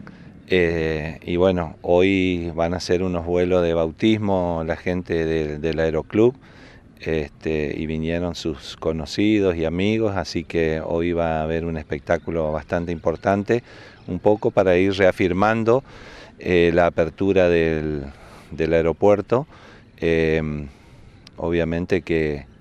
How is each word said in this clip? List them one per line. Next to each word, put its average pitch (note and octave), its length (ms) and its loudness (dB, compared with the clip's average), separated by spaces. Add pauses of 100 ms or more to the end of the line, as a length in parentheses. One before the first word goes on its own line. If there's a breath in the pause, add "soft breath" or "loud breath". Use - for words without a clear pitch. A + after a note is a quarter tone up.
(500 loud breath)
Eh, D#2+ 720 0
y F2 140 -4
bueno, F2+ 460 2
hoy F2+ 720 2
van E2 200 -2
a F2 40 -6
hacer F2 240 0
unos F2 240 -2
vuelos F2+ 360 2
de E2 120 2
bautismo F2 920 0
la D#2+ 100 -4
gente F2 480 -2
del, D2+ 360 -2
del D#2 180 -2
aeroclub, D#2+ 560 2 (680 loud breath)
este, D#2 760 -4
y D#2 100 -6
vinieron E2 480 -4
sus - 420 -10
conocidos F#2 800 0
y D#2+ 80 -2
amigos, G2+ 520 0
así E2+ 280 -4
que D#2+ 400 -2
hoy E2+ 280 -2
va E2 280 0
a - 20 -2
haber E2 240 -4
un E2 100 -4
espectáculo D#2+ 760 -4
bastante E2+ 400 -4
importante, G2 720 -2 (440 loud breath)
un F#2 120 -6
poco G#2+ 320 2
para F#2+ 260 4
ir G2 180 2
reafirmando, G#2 880 2 (540 loud breath)
eh, E2+ 340 4
la E2+ 140 4
apertura F2 640 2
del, D#2 560 0 (460 loud breath)
del D#2+ 220 -2
aeropuerto. G2+ 720 2 (520 loud breath)
Em, D#2+ 680 0 (680 loud breath)
obviamente E2+ 680 -2
que D2+ 440 -2 (140)